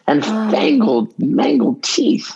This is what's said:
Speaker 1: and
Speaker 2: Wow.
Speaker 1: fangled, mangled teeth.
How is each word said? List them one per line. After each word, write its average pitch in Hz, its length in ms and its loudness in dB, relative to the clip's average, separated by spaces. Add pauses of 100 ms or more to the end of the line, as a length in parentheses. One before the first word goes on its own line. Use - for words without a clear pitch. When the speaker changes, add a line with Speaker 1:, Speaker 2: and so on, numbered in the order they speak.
Speaker 1:
and 143 160 0
Speaker 2:
Wow. 214 280 -4
Speaker 1:
fangled, 226 680 0
mangled - 640 0
teeth. - 540 -2